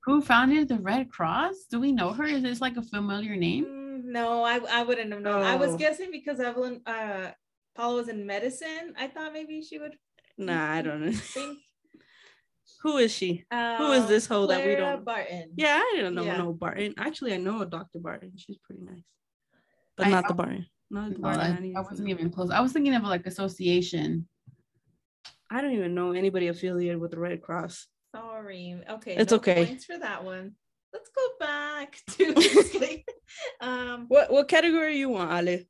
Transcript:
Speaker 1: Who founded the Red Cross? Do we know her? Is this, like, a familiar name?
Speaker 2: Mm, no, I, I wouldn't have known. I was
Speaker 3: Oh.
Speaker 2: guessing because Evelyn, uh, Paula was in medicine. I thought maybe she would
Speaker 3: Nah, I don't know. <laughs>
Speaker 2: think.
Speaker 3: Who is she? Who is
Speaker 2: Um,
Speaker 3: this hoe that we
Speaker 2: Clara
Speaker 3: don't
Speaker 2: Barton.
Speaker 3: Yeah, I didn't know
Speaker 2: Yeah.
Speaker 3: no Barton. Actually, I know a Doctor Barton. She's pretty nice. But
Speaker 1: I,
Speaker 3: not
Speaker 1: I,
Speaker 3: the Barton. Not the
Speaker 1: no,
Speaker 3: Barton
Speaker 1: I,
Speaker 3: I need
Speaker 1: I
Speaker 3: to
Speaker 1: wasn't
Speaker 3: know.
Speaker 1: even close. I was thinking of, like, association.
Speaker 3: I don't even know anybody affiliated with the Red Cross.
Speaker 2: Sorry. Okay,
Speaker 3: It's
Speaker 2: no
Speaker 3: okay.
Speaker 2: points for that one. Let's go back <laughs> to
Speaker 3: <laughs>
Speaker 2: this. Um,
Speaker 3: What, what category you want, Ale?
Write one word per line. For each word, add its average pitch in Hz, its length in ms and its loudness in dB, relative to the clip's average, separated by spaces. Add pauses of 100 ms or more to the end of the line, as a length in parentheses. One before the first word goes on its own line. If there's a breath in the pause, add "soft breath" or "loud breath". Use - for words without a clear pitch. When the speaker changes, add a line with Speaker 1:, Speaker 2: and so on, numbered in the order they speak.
Speaker 1:
Who 285 180 4
founded 269 480 6
the 226 100 2
Red 240 300 0
Cross? 269 600 -2
Do 233 80 -2
we 277 120 2
know 196 220 2
her? 277 120 -2
Is 285 180 0
this, 247 180 -2
like, 247 160 -2
a 240 40 -4
familiar 208 560 -4
name? 180 280 0
Speaker 2:
Mm, 269 400 -10
no, 233 380 0
I, 240 160 4 (100)
I 233 140 2
wouldn't 233 300 -2
have 208 80 -8
known. 202 220 2
I 233 120 4
was 277 160 2
Speaker 3:
Oh. 165 60 -2
Speaker 2:
guessing 311 340 0
because 285 300 -6
Evelyn, 247 440 -4
uh, 214 460 -6 (440)
Paula 240 200 0
was 233 140 -2
in 208 160 -8
medicine. 277 720 -6
I 262 100 -6
thought 311 260 -10
maybe 311 280 -10
she 311 180 -14
would 294 160 -12 (420)
Speaker 3:
Nah, 170 360 -2
I 165 80 -2
don't 156 240 -4
know. 185 60 0
<laughs> - 20 0
Speaker 2:
think. 285 440 -8 (1200 soft breath)
Speaker 3:
Who 302 160 0
is 226 160 4
she? 175 360 -4
Who 233 440 0
is 254 100 6
Speaker 2:
Um, 202 60 0
Speaker 3:
this 220 180 4
hoe 208 200 2
that 277 180 2
we - 100 4
Speaker 2:
Clara 285 200 0
Speaker 3:
don't 277 100 -10
Speaker 2:
Barton. 180 500 -8
Speaker 3:
Yeah, 294 260 4
I 480 140 2
didn't 190 200 0
know 175 100 -2
Speaker 2:
Yeah. 175 120 -2
Speaker 3:
no 175 140 -2
Barton. 170 460 -4
Actually, 269 360 -4
I 190 40 -4
know 202 240 -2
a 190 40 -2
Doctor 170 340 -12
Barton. 175 360 -12
She's 196 220 -16
pretty 190 260 -18
nice. 175 200 -18 (920)
But 190 120 2
Speaker 1:
I, - 20 6
Speaker 3:
not 185 160 6
Speaker 1:
I, - 40 0
Speaker 3:
the 175 40 2
Barton. 175 320 -2 (260)
Not 208 200 -6
the 190 40 -6
Speaker 1:
no, 190 60 -10
Speaker 3:
Barton 156 200 0
Speaker 1:
I, 175 140 2
Speaker 3:
I 180 60 -6
need 185 160 -8
Speaker 1:
I 190 40 -4
Speaker 3:
to 190 60 -8
Speaker 1:
wasn't 202 220 -8
Speaker 3:
know. 190 60 0
Speaker 1:
even 170 140 -2
close. 180 220 -4
I - 80 2
was 254 140 2
thinking 277 200 2
of, 226 100 2
like, 180 220 -2
association. 175 1000 0 (1200)
Speaker 3:
I 247 120 -2
don't 285 100 0
even 180 240 0
know 180 160 0
anybody 185 360 2
affiliated 175 520 -2
with 170 120 -6
the 165 80 -8
Red 170 220 -4
Cross. 170 460 -8 (260)
Speaker 2:
Sorry. 208 600 -12 (140)
Okay, 220 260 -8
Speaker 3:
It's 214 160 6
Speaker 2:
no 226 60 8
Speaker 3:
okay. 180 280 6
Speaker 2:
points 254 200 -8
for 349 120 -12
that 208 260 -8
one. 185 280 -10 (400)
Let's - 180 -16
go - 120 -2 (180)
back 294 680 -6
<laughs> - 60 -16
to 330 220 2
Speaker 3:
<laughs> - 20 6
Speaker 2:
this. 330 640 6 (640 loud breath)
Um, 247 460 -6
Speaker 3:
What, 277 240 8
what 277 160 6
category 320 500 4
you 269 120 0
want, 180 220 0 (160)
Ale? 180 120 0 (100)